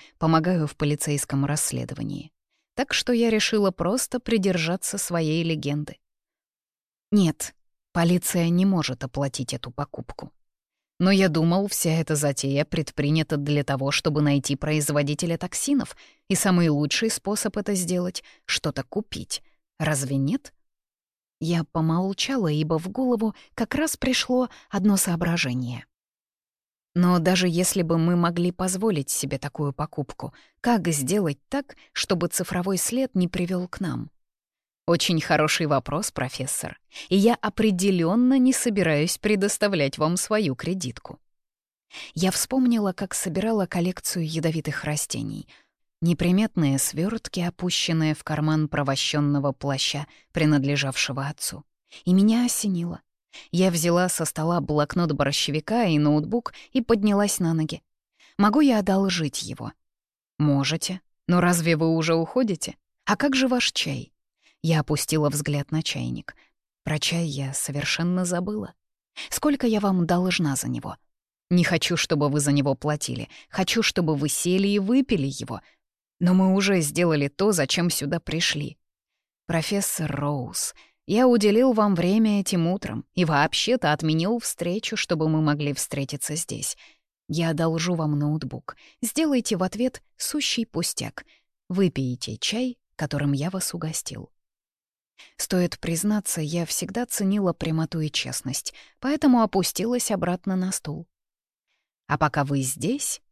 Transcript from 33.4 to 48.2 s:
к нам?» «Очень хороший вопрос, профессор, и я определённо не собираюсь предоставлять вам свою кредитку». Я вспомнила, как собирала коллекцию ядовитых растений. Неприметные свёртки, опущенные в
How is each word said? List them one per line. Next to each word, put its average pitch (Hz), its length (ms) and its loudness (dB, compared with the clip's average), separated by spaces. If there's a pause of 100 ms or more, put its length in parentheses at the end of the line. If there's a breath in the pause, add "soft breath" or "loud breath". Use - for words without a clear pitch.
к - 120 -14
нам?» 131 320 -6 (760)
«Очень 170 340 2
хороший 156 460 2
вопрос, 147 440 -2
профессор, - 680 -6 (280 loud breath)
и 185 80 2
я 220 200 6
определённо 202 1040 2
не 254 140 6
собираюсь 175 640 0
предоставлять 202 800 0
вам 165 200 2
свою 202 380 0
кредитку». - 640 -8 (920 loud breath)
Я 185 180 2
вспомнила, 233 600 2
как 190 220 -8
собирала 196 540 -2
коллекцию 175 600 -2
ядовитых 160 560 -2
растений. 113 640 -6 (540 soft breath)
Неприметные 170 760 2
свёртки, 185 640 -4
опущенные 165 720 0
в - 80 -18